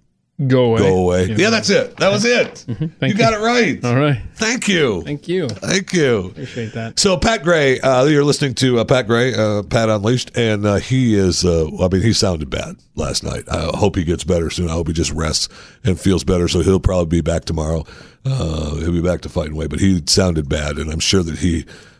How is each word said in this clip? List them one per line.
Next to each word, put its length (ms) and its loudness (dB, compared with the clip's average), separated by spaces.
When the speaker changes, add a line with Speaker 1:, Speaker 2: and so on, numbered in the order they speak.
Speaker 1:
Go 200 4
away. 160 2
Speaker 2:
Go 180 4
away. 240 2
Speaker 1:
You 60 0
know? 60 -2
Speaker 2:
Yeah, 40 4
that's 220 0
it. 260 0
That 140 2
was 120 0
it. 440 0
Speaker 1:
Mm-hmm. 180 -6
Thank 140 0
Speaker 2:
You 40 -2
got 160 4
Speaker 1:
you. 60 -4
Speaker 2:
it 40 -2
right. 400 0
Speaker 1:
All 120 0
right. 260 2
Speaker 2:
Thank 320 -2
you. 340 2
Speaker 1:
Thank 260 -8
you. 220 -2
Speaker 2:
Thank 440 -4
you. 340 2
Speaker 1:
Appreciate 460 -10
that. 260 -8
Speaker 2:
So 180 2
Pat 240 0
Gray, 380 2
uh, 260 2
you're 180 4
listening 320 0
to, 220 2
uh, 80 2
Pat 220 2
Gray, 260 2
uh, 300 0
Pat 260 0
Unleashed, 480 0
and, 300 0
uh, 80 2
he 400 2
is, 280 2
uh, 220 2
I 40 2
mean, 160 2
he 100 2
sounded 380 -2
bad 240 -8
last 300 -6
night. 260 -8
I 260 -4
hope 200 0
he 80 -2
gets 200 -2
better 280 0
soon. 180 -4
I 40 -4
hope 140 -2
he 60 -4
just 180 -2
rests 380 -4
and 160 0
feels 240 2
better, 240 0
so 140 0
he'll 180 4
probably 280 0
be 40 2
back 240 -2
tomorrow. 380 -2
Uh, 520 -4
he'll 160 -2
be 100 0
back 200 0
to 80 -12
fighting 260 -4
weight, 160 -4
but 80 -4
he 260 2
sounded 420 2
bad, 300 -2
and 140 -6
I'm 80 -4
sure 240 2
that 160 -6
he 260 0